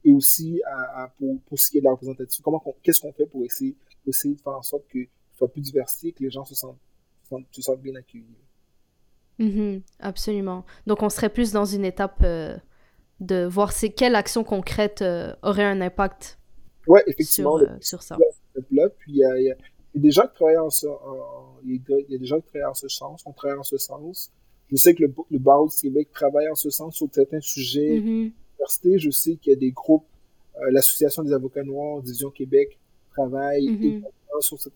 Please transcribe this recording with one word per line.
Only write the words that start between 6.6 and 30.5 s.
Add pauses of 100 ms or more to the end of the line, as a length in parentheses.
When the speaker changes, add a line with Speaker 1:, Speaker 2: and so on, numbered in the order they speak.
Speaker 1:
se
sentent,
se
sentent
bien
accueillis. (1120)
Speaker 2:
Mhm, (180)
absolument. (220)
Donc,
on
serait
plus
dans
une
étape,
euh, (640)
de
voir
c'est
quelle
action
concrète,
euh,
aurait
un
impact (480)
Speaker 1:
Ouais,
effectivement,
Speaker 2:
sur,
Speaker 1:
le
Speaker 2:
euh,
sur
ça. (540)
Speaker 1:
là, (100)
puis
il
y
a,
il
y
a, (400)
il
y
a
des
gens
qui
travaillent
en
ce,
en,
il
y
a,
il
y
a
des
gens
qui
travaillent
en
ce
sens,
on
travaille
en
ce
sens. (400)
Je
sais
que
le, (160)
le
barreau
du
Québec
travaille
en
ce
sens
sur
certains
sujets
Speaker 2:
Mhm.
Speaker 1:
d'université.
Je
sais
qu'il
y
a
des
groupes, (540)